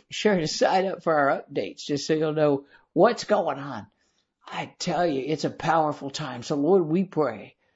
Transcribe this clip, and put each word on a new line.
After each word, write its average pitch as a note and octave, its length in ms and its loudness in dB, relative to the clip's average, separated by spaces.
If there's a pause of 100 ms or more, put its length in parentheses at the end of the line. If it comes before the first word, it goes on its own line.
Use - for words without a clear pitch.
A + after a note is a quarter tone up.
(100)
sure G#3 260 2
to D#3+ 100 0
sign F#3 380 2
up F3 180 -6
for E3 120 2
our D3 260 2
updates C3+ 460 -6
just C#3+ 200 -4
so D#3+ 60 2
you'll D#3 220 0
know D3 320 2 (260)
what's - 320 4
going E3+ 340 0
on. C3+ 280 -10 (600)
I - 320 -10
tell F3 280 0
you, C3+ 200 0
it's D3+ 200 -2
a C#3 40 0
powerful D3+ 600 -2
time. B2+ 320 -10
So D#3 140 -4
Lord, E3 300 4
we E3+ 180 2
pray B2 520 -4 (200)